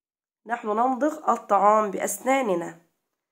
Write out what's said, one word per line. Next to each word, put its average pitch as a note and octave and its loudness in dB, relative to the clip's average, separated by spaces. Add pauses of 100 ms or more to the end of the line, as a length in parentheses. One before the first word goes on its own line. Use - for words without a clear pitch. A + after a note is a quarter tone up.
(460)
نحن A3+ -8
نمضغ B3 0
الطعام G#3 2
بأسناننا. F#3+ -2 (520)